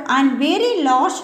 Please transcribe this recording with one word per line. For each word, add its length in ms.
and 220
very 440
large 420